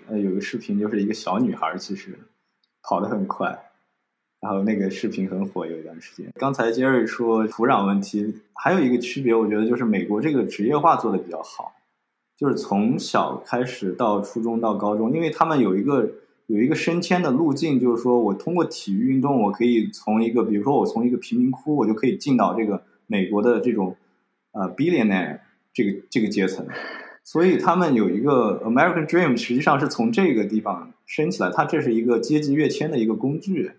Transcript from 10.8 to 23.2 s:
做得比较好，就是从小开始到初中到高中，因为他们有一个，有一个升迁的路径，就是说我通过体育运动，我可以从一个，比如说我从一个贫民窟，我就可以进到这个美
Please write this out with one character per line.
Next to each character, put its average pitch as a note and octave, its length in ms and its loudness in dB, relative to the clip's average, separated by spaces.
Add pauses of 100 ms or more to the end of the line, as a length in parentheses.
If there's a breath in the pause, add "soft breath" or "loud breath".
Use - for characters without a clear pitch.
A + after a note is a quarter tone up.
做 A#2 160 -2
得 F#2+ 60 0
比 - 140 -6
较 - 100 -8
好， - 320 -14 (640)
就 D3 100 -2
是 C3 60 2
从 G#2+ 460 0
小 D#2 380 -2
开 A#2+ 280 -4
始 G2+ 280 -6
到 G#2 280 0
初 A2 220 -6
中 A2+ 180 -2
到 A2 140 0
高 G#2 200 -2
中， A2+ 160 0
因 D#3 80 0
为 D#3+ 120 -2
他 D#3+ 120 0
们 D#3 160 0
有 F#2+ 160 2
一 G2+ 60 0
个， C3 300 0 (340 loud breath)
有 G#2+ 140 -2
一 B2 80 4
个 D#3 80 2
升 E3+ 260 0
迁 F3+ 220 0
的 D3 80 2
路 D3 200 2
径， C#3 280 0
就 A#2+ 180 2
是 A#2 60 -6
说 B2 160 4
我 G2+ 160 2
通 D#3+ 180 -6
过 F3 120 2
体 - 280 -6
育 B2+ 220 2
运 C3+ 40 4
动， C3+ 220 2
我 G2+ 100 2
可 A#2 140 0
以 A2+ 220 4
从 A2 360 0
一 A2+ 60 0
个， A2+ 140 2
比 G#2 100 0
如 G2+ 100 0
说 C#3 140 2
我 G#2 80 2
从 A#2 180 -2
一 B2 60 2
个 A#2+ 80 0
贫 A#2 220 -4
民 B2+ 100 4
窟， D3 260 -2
我 A#2+ 120 2
就 A2 80 2
可 C3+ 100 -2
以 G#2+ 120 2
进 C3+ 200 0
到 F#2+ 160 2
这 A2 140 -2
个 G2 160 -4 (240 soft breath)
美 G2 240 0